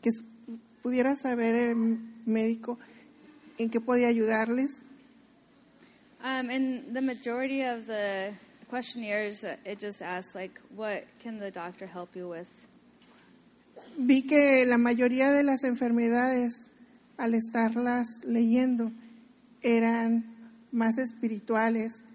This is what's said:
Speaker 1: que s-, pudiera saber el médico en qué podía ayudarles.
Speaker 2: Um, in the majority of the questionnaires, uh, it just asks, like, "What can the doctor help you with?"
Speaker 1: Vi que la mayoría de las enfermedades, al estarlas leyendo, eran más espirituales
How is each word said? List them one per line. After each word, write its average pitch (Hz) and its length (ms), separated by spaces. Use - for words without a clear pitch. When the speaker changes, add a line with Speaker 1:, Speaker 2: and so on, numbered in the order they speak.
Speaker 1:
que 233 100
s-, 226 120
pudiera 254 360
saber 240 400
el 233 420
médico 226 540
en 226 120
qué 226 100
podía 247 260
ayudarles. 233 760
Speaker 2:
Um, 262 260
in 262 460
the 262 60
majority 262 600
of 240 240
the 202 460
questionnaires, 214 720
uh, 180 220
it 202 160
just 208 200
asks, 180 360
like, 185 240
"What 208 280
can 220 200
the 202 100
doctor 185 380
help 175 260
you 180 140
with?" 175 400
Speaker 1:
Vi 262 300
que 277 380
la 247 140
mayoría 247 540
de 285 100
las 269 220
enfermedades, 240 1040
al 233 180
estarlas 233 880
leyendo, 233 680
eran 233 760
más 226 280
espirituales 226 1040